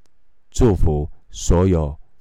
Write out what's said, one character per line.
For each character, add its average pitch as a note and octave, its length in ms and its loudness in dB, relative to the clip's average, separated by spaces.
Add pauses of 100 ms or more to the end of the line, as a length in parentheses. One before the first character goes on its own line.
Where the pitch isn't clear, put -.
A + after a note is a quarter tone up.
(500)
祝 A2 240 2
福 D#2 340 0 (220)
所 F2 360 0
有 D#2 300 0 (240)